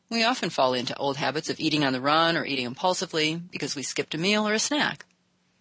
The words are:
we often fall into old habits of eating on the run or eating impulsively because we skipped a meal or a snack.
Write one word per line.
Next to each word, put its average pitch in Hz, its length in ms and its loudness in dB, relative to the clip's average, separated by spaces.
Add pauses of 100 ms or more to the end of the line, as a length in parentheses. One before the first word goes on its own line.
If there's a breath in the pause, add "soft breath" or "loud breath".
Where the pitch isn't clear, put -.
(100)
we 226 120 0
often 226 280 0
fall 131 240 2
into 123 220 -4
old 139 200 0
habits 143 320 -2
of 147 120 -6
eating 151 240 2
on 131 80 2
the 131 80 -2
run 160 360 4
or 139 80 0
eating 135 220 -2
impulsively 165 720 0
because 170 380 -8
we 135 80 -6
skipped - 320 -4
a 156 40 -4
meal 214 280 2
or 208 60 0
a 214 60 0
snack. - 480 -2 (540)